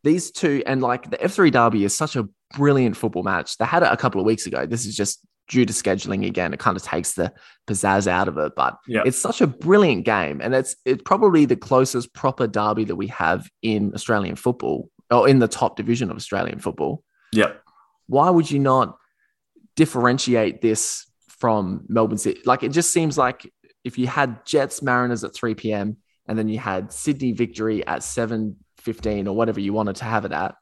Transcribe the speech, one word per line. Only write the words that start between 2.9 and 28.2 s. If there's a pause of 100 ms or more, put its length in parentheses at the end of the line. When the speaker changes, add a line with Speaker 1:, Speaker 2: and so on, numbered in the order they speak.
Speaker 1:
football
match.
They
had
it
a
couple
of
weeks
ago.
This
is
just (280)
due
to
scheduling
again.
It
kind
of
takes
the (360)
pizzazz
out
of
it,
but
Speaker 2:
Yeah.
Speaker 1:
it's
such
a
brilliant
game.
And
it's, (100)
it's
probably
the
closest
proper
derby
that
we
have (140)
in
Australian
football, (220)
or
in
the
top
division
of
Australian
football. (280)
Speaker 2:
Yeah. (540)
Speaker 1:
Why
would
you
not (800)
differentiate
this (220)
from
Melbourne
City?
Like,
it
just
seems
like (340)
if
you
had
Jets
Mariners
at
three
P
M (280)
and
then
you
had
Sydney
Victory
at
seven (360)